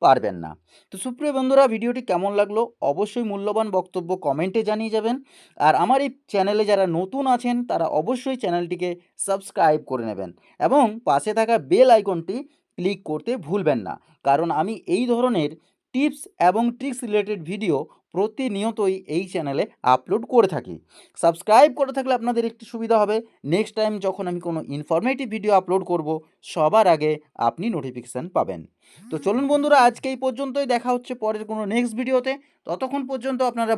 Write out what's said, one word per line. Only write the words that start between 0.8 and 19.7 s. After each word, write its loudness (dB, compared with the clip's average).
তো -16
সুপ্রিয় -4
বন্ধুরা, 4
ভিডিওটি -4
কেমন 0
লাগলো 0
অবশ্যই -4
মূল্যবান -2
বক্তব্য -4
কমেন্টে -2
জানিয়ে -4
যাবেন। 0
আর 6
আমার 4
এই -4
চ্যানেলে 2
যারা 4
নতুন -4
আছেন, -2
তারা 0
অবশ্যই -4
চ্যানেলটিকে -2
সাবস্ক্রাইব 0
করে -4
নেবেন -8
এবং 4
পাশে 0
থাকা 2
বেল 8
আইকনটি -2
ক্লিক -2
করতে -4
ভুলবেন 0
না, -8
কারণ 2
আমি -2
এই 0
ধরনের 0
টিপস -2
এবং 2
ট্রিক্স -8
রিলেটেড -2
ভিডিও -2
প্রতিনিয়তই -2
এই -2
চ্যানেলে -2